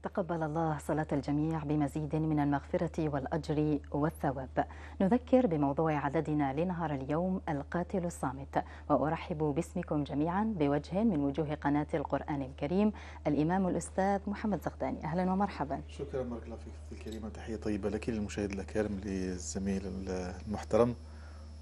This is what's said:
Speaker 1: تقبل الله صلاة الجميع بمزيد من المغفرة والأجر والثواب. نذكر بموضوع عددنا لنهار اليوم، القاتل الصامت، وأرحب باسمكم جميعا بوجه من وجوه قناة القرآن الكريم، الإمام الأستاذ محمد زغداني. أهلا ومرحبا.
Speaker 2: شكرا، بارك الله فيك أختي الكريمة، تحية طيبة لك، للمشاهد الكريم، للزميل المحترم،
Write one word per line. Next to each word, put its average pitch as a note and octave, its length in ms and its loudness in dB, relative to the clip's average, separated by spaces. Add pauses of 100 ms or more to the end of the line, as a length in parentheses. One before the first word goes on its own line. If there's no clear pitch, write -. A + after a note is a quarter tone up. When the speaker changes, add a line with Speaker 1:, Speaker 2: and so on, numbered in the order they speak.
Speaker 1:
تقبل E3+ 400 -2
الله D#3 340 2
صلاة D3+ 340 0
الجميع D3+ 520 2
بمزيد D3+ 520 0
من D#3 240 2
المغفرة D#3 720 2
والأجر D3+ 680 0 (120)
والثواب. C#3+ 760 0 (360)
نذكر B3 460 6
بموضوع D#3 460 4
عددنا D3 600 2
لنهار E3 420 0
اليوم، D#3+ 540 0
القاتل F3 560 0
الصامت، C#3 580 -2 (260)
وأرحب D3+ 480 2
باسمكم D#3 680 0
جميعا D#3+ 400 0 (160)
بوجه D3+ 440 2
من D#3+ 200 4
وجوه D3 320 0
قناة D3 380 2
القرآن C#3+ 480 -2
الكريم، D#3+ 500 0 (360)
الإمام E3 400 4
الأستاذ F#3+ 600 0
محمد G3+ 340 -2
زغداني. - 420 -4
أهلا F3+ 280 0
ومرحبا. F#3 560 0
Speaker 2:
شكرا، - 360 -6
بارك A#2 200 -6
الله A2+ 120 -10
فيك - 180 -12 (100)
أختي A2+ 120 -12
الكريمة، A2 340 -8
تحية A2 260 -8
طيبة G#2 340 0
لك، G#2+ 200 -2
للمشاهد G#2 420 -2
الكريم، G2+ 540 -2
للزميل F#2+ 760 -2 (260)
المحترم، F#2+ 880 2 (680)